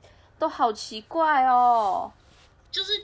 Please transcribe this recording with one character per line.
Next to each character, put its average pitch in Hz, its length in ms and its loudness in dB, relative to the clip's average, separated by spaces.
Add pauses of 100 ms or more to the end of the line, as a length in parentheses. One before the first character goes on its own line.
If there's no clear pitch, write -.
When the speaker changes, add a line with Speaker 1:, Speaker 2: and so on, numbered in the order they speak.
(400)
Speaker 1:
都 311 80 0
好 269 240 0
奇 220 300 -14
怪 311 420 0
哦。 233 680 2 (600)
Speaker 2:
就 392 100 -6
是 392 220 -4